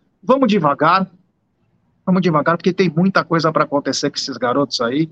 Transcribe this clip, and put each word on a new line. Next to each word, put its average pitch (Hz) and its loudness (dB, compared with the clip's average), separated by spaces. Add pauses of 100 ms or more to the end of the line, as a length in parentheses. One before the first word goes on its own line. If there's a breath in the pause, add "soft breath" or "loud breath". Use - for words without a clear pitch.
(220)
vamos 254 2
devagar, 170 2 (960)
vamos 190 2
devagar, 165 2
porque 175 -2
tem 185 0
muita 170 0
coisa 165 0
pra 156 0
acontecer 143 -4
com - -10
esses - -8
garotos 123 -2
aí. 135 -2